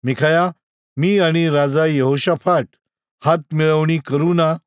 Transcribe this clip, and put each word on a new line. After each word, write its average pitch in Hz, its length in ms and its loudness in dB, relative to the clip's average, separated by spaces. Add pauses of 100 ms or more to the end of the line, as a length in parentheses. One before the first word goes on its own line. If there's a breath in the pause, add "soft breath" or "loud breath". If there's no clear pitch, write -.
मिखाया, 156 480 0 (460)
मी 196 220 0
आणि 165 300 0
राजा 143 360 0
यहोशाफाट 151 800 0 (580)
हातमिळवणी 156 720 0
करू 147 360 -2
ना? 160 200 0 (140)